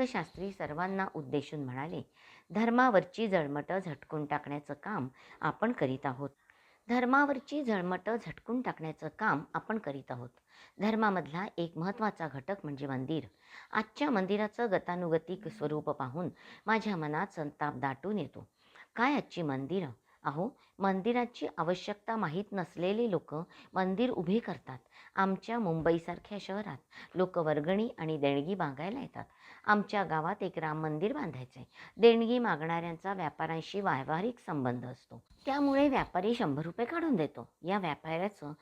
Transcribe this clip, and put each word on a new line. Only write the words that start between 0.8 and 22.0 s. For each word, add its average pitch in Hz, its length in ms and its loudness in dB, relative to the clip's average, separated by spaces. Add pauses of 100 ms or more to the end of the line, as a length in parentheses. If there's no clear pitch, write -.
उद्देशून 143 460 -4
म्हणाले, 135 420 -6 (480)
धर्मावरची 226 800 4
जळमटं 151 500 0
झटकून 156 480 -6
टाकण्याचं 143 480 -4
काम 170 340 -4 (320)
आपण 208 320 0
करीत 131 340 0
आहोत. 135 240 -4 (580)
धर्मावरची 269 760 2
जळमटं 190 520 0
झटकून 226 460 -4
टाकण्याचं 160 460 -6 (100)
काम 190 220 2 (140)
आपण 220 240 -2
करीत 139 320 -6
आहोत. 127 180 -8 (520)
धर्मामधला 196 680 2 (100)
एक 170 220 -4
महत्त्वाचा 190 500 -2
घटक 139 260 -6 (100)
म्हणजे 143 220 -6
मंदिर. 135 380 -2 (480)
आजच्या 285 380 -2
मंदिराचं 208 600 0
गतानुगतिक 180 800 0
स्वरूप 151 420 -2
पाहून 139 380 -4 (380)
माझ्या 214 300 0
मनात 156 300 -2
संताप 147 500 -4
दाटून 135 420 -2
येतो. 127 300 -8 (480)
काय 269 180 4
आजची - 280 -2
मंदिरं? 143 480 -2 (320)
अहो, 156 260 -2 (300)
मंदिराची 196 680 0 (120)
आवश्यकता 180 580 -2